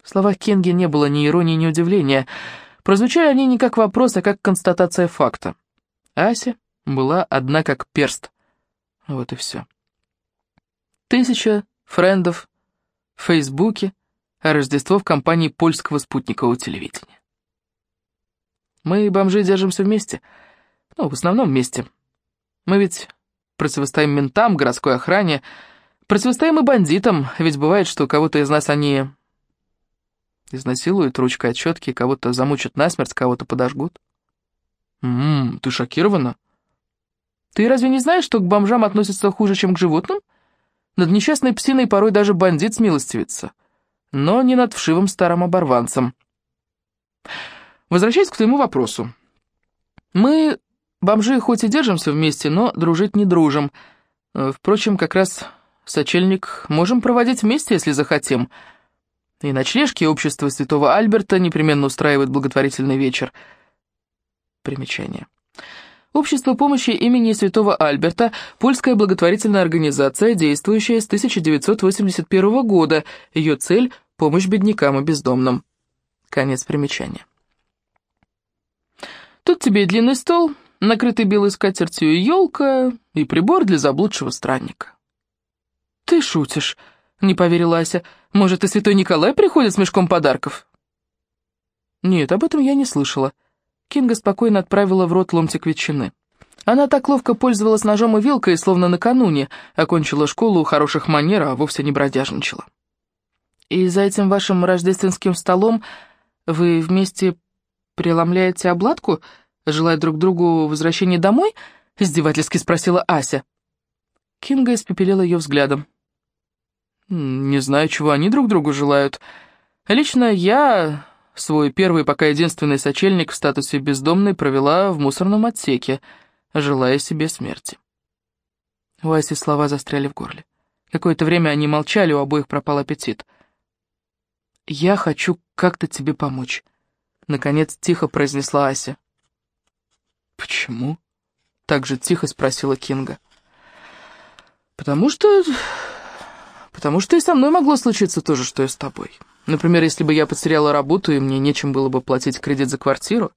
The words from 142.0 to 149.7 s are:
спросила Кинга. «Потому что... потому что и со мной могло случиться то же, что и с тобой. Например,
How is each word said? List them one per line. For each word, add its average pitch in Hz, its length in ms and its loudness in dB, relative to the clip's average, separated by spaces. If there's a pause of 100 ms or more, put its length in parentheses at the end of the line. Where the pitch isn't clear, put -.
спросила 135 520 -4
Кинга. 135 420 -10 (1600)
«Потому 156 320 0
что... 403 340 4 (1300)
потому 151 300 -2
что 339 160 2
и - 20 6
со 349 160 2
мной 269 140 4
могло 302 260 2
случиться 208 460 -2
то 151 140 0
же, 127 100 -4
что - 180 -4
и 131 60 -2
с - 80 -12
тобой. - 340 -12 (340)
Например, 165 380 2